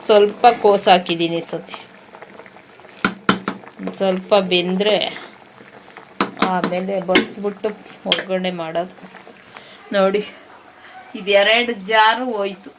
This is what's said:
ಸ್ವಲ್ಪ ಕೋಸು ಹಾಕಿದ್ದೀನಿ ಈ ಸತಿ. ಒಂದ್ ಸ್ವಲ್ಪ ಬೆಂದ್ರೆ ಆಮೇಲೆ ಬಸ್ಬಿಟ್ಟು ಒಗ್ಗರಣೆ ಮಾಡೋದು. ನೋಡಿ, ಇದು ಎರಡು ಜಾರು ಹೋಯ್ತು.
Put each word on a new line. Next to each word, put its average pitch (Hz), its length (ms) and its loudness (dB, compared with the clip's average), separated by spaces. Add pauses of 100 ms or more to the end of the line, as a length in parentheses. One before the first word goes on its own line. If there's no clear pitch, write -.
ಸ್ವಲ್ಪ 208 380 4 (160)
ಕೋಸು 202 280 4
ಹಾಕಿದ್ದೀನಿ 170 480 2
ಈ 165 140 -8
ಸತಿ. - 260 -12 (2000)
ಒಂದ್ 185 220 -8
ಸ್ವಲ್ಪ 190 340 0 (180)
ಬೆಂದ್ರೆ 180 420 0 (1600)
ಆಮೇಲೆ 185 440 -2 (140)
ಬಸ್ಬಿಟ್ಟು 202 600 -2 (420)
ಒಗ್ಗರಣೆ 185 500 -2
ಮಾಡೋದು. 165 340 -6 (1000)
ನೋಡಿ, 196 260 2 (960)
ಇದು 196 120 -6 (120)
ಎರಡು 233 320 2 (180)
ಜಾರು 220 320 4 (120)
ಹೋಯ್ತು. 196 420 -8